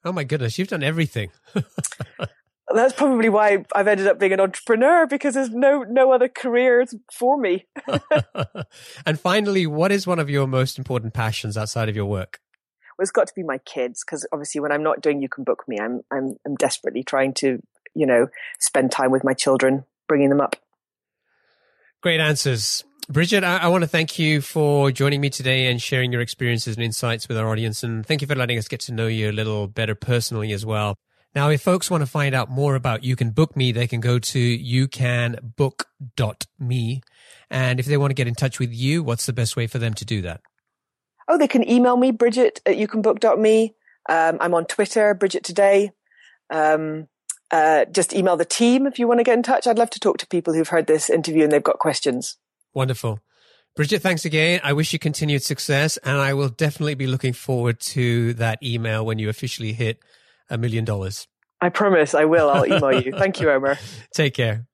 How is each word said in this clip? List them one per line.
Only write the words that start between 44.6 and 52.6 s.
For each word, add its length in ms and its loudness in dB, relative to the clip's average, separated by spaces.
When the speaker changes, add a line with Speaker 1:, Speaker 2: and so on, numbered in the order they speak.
Speaker 2:
Twitter, 460 2
Bridget 300 -2
Today. 480 4
Um, 600 0
uh, 340 4
just 280 -2
email 240 2
the 80 0
team 400 2
if 140 -4
you 80 2
wanna 160 4
get 120 4
in 60 2
touch. 240 0
I'd 140 2
love 120 2
to 80 -12
talk 200 0
to 80 -10
people 260 -2
who've 140 0
heard 180 0
this 240 2
interview 340 2
and 80 4
they've 120 4
got 160 0
questions. 580 -2